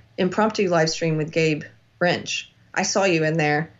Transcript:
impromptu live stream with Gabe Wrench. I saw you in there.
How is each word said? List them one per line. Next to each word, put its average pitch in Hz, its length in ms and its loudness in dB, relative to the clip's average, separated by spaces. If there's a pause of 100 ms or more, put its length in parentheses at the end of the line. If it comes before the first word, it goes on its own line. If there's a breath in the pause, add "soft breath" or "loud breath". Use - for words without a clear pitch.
(160)
impromptu 202 540 0
live 160 180 4
stream 160 300 -2
with 156 140 -4
Gabe 160 320 0 (340)
Wrench. - 520 -2 (220)
I 185 120 -2
saw 196 200 0
you 165 200 2
in 156 120 0
there. 151 440 0